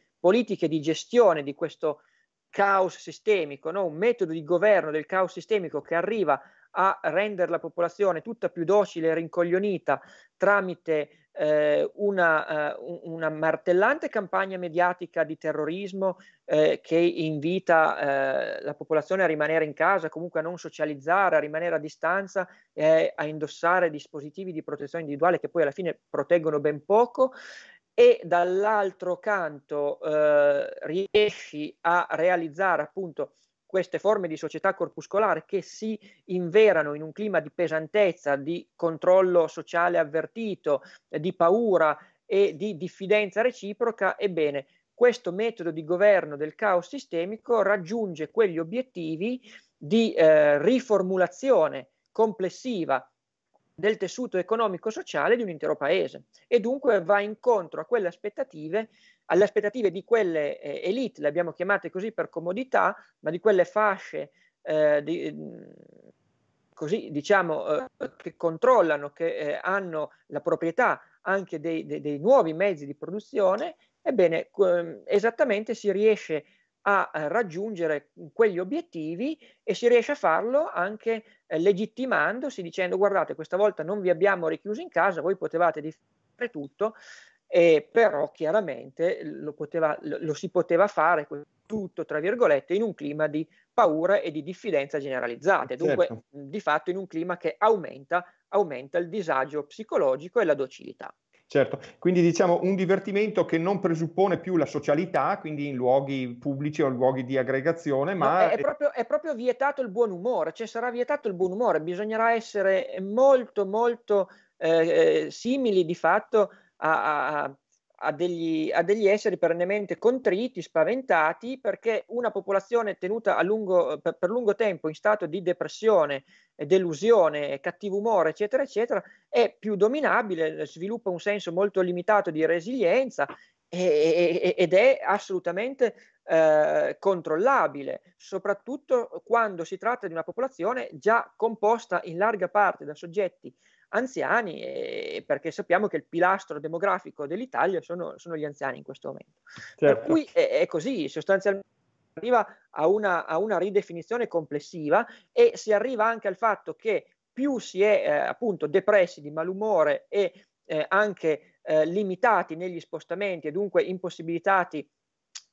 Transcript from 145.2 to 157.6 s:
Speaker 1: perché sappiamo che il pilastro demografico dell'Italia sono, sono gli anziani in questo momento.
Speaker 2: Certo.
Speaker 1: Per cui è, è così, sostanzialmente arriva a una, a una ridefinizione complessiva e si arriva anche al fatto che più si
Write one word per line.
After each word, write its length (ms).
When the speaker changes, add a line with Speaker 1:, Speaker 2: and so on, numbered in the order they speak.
Speaker 1:
perché 260
sappiamo 360
che 100
il 60
pilastro 560
demografico 680
dell'Italia 540
sono, 360
sono 180
gli 80
anziani 340
in 60
questo 260
momento. 320
Speaker 2:
Certo. 100
Speaker 1:
Per 180
cui 300
è, 280
è 40
così, 420
sostanzialmente 600
arriva 300
a 160
una, 380
a 120
una 200
ridefinizione 680
complessiva 800
e 240
si 160
arriva 340
anche 220
al 80
fatto 400
che 300
più 280
si 220